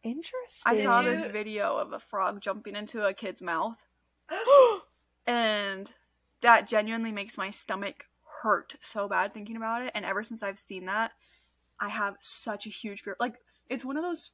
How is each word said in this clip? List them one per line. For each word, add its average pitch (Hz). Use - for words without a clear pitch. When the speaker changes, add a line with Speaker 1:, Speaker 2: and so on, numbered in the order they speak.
Speaker 1:
Interesting. 302
Speaker 2:
I 214
saw 240
Speaker 3:
Did 247
Speaker 2:
this 220
Speaker 3:
you 208
Speaker 2:
video 214
of -
a -
frog 202
jumping 202
into 214
a 196
kid's 190
mouth. 180
Speaker 1:
<gasps> 453
Speaker 2:
And 208
that 220
genuinely 226
makes 202
my 196
stomach 202
hurt 208
so 202
bad 190
thinking 220
about 226
it. 254
And 202
ever 196
since 220
I've 196
seen 185
that, 208
I 202
have 202
such -
a -
huge 202
fear. 202
Like, 240
it's 262
one 269
of 320
those 349